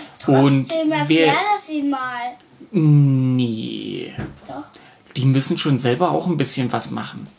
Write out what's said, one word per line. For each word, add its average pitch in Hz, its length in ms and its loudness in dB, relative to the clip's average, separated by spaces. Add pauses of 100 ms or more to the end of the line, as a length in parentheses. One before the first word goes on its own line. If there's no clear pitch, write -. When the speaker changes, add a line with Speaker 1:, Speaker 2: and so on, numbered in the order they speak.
(200)
Speaker 1:
Trotzdem 139 240 4
Speaker 2:
Und 135 280 2
Speaker 1:
erklär 311 360 0
Speaker 2:
wer 311 260 4 (200)
Speaker 1:
das 381 140 -10
ihnen 285 220 -4
mal. 247 460 -6 (340)
Speaker 2:
Nee. 127 1400 2 (360)
Speaker 1:
Doch. 294 160 -12 (520)
Speaker 2:
Die 127 100 0
müssen 135 320 2
schon 139 200 0
selber 143 320 2
auch 160 160 -2
ein 170 120 -2
bisschen 123 340 -2
was 117 180 -4
machen. 110 360 -10 (120)